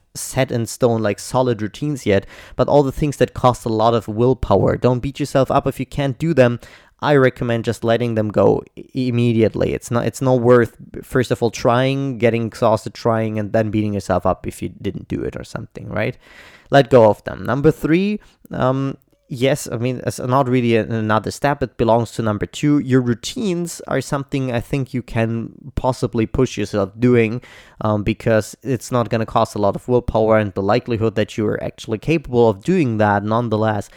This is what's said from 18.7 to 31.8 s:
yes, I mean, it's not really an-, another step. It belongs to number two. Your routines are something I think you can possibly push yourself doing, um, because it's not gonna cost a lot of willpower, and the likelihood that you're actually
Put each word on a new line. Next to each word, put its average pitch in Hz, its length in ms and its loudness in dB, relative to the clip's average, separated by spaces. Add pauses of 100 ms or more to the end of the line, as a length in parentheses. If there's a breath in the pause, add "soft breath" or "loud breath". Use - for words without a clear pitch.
yes, 135 420 -2
I 120 60 -6
mean, 123 280 -4
it's - 140 -6
not 127 280 0
really 120 300 2
an-, 107 140 -2
another 110 400 -2
step. 143 300 -2
It 127 140 -6
belongs 113 360 2
to - 100 -8
number 107 240 -2
two. 147 340 0
Your 131 220 2
routines 170 840 -4
are 135 120 -2
something 135 520 -4
I 117 100 -2
think 135 320 -6
you 123 80 -4
can 113 720 -6
possibly 123 500 -2
push - 300 -2
yourself 101 440 -2
doing, 120 420 2 (400 loud breath)
um, 107 220 -2
because 110 600 -2
it's 127 280 -6
not 120 180 0
gonna 110 160 -2
cost 110 300 -2
a 107 40 -6
lot 98 160 0
of - 120 -12
willpower, 110 500 2
and 104 160 0
the 101 80 -4
likelihood 110 540 0
that 107 220 -2
you're 107 260 -2
actually - 340 -8